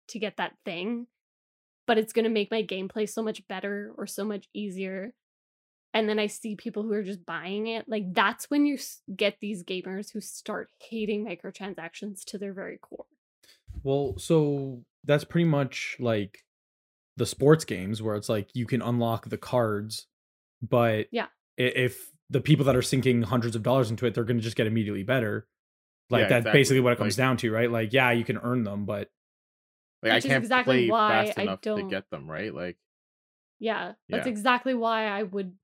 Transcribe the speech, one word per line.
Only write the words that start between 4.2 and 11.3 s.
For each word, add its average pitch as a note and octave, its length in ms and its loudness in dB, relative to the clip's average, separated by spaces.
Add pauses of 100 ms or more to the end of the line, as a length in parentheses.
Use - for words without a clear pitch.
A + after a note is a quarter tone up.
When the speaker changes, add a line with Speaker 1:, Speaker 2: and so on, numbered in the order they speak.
Speaker 1:
much G#3 280 -6
easier, F#3+ 600 -6 (800)
and G#3+ 160 2
then G#3+ 100 2
I G#3 80 0
see G#3 280 -8
people A3 280 -8
who A3+ 100 -4
are G#3 100 -2
just F#3 220 -10
buying F#3 420 -6
it, A3+ 200 -6
like, G#3 260 -4
that's G3+ 360 2
when D4 160 4
you C#4+ 100 0
s-, - 260 -12 (140)
get G3+ 240 0
these G3+ 240 -8
gamers F#3+ 480 -8
who G#3 100 -8
start - 480 -10 (200)
hating G#3+ 360 -4
microtransactions F#3+ 1000 -12